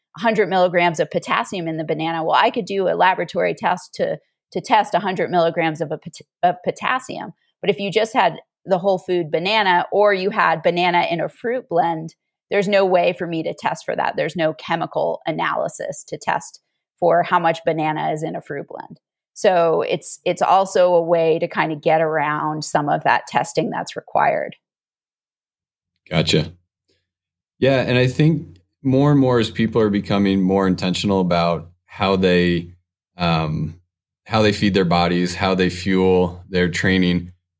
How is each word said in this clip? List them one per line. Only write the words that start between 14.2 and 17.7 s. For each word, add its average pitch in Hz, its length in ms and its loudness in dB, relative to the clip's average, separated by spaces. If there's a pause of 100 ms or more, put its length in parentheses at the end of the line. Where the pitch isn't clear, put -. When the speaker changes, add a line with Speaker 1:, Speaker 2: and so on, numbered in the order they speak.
Speaker 1:
no 156 180 0
chemical 160 720 -4
analysis - 800 -6
to 160 80 -10
test - 440 -6 (380)
for 170 240 4
how 185 160 0
much 165 280 0
banana 156 460 -2